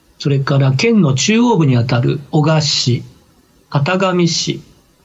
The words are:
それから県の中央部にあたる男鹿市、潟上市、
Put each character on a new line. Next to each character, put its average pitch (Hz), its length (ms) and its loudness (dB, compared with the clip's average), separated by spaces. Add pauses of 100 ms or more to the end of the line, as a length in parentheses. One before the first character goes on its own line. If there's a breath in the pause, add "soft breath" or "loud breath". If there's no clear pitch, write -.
(200)
そ - 80 -4
れ 139 100 0
か 139 200 -2
ら 135 160 2
県 220 280 2
の 135 120 2
中 214 260 0
央 240 160 2
部 165 100 2
に 131 100 2
あ 117 60 2
た 120 180 0
る 135 200 -2 (100)
男 151 200 0
鹿 156 100 2
市、 - 420 -2 (640)
潟 185 300 -2
上 180 300 0
市、 - 320 -6 (440)